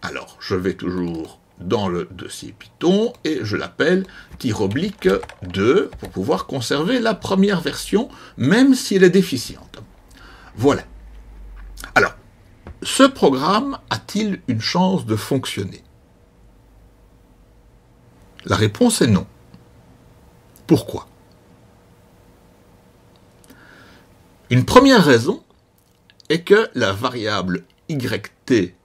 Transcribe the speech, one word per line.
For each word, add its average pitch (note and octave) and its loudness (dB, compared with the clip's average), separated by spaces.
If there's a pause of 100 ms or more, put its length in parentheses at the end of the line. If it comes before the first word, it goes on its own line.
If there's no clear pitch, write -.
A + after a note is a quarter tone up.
Alors, - -12
je - -6
vais F#2 -2
toujours E2+ -8 (200)
dans G2+ -4
le F2 -4
dossier - -16
Python G3+ 0 (120)
et D#3 -4
je G#2+ -4
l'appelle F3+ -2 (320)
tir A2+ -4
oblique D3+ -2 (320)
deux F#2+ 0 (100)
pour - -12
pouvoir C3 -4
conserver C#3+ -2
la A3 0
première G3 2
version, G3 -4 (280)
même A#3+ 4
si A#3 -4
elle F#3 6
est F#3 8
déficiente. - -2 (760)
Voilà. B2 2 (1120)
Alors, - 2 (680)
ce - 0
programme G#3+ 2 (100)
a-t-il G3+ -4
une A2 -2
chance F3 -2
de A2 -2
fonctionner ? A2 -6 (2500)
La F#2+ 0
réponse D#3 2
est - 4
non. G2 2 (1400)
Pourquoi ? - 0 (3500)
Une B2+ 4
première B3+ 8
raison C#3+ 2 (840)
est E3 -2
que G#3 4
la A2+ 0
variable G#2 -4 (260)
Y A#2 -6 (160)
T G#2 2